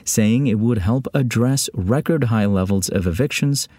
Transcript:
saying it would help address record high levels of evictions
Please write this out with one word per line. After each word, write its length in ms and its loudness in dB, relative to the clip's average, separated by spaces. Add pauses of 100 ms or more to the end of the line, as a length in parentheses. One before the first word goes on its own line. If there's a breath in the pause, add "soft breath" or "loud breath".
saying 440 2
it 100 0
would 220 0
help 340 0
address 640 0
record 500 0
high 220 2
levels 420 0
of 160 -2
evictions 640 -2 (120)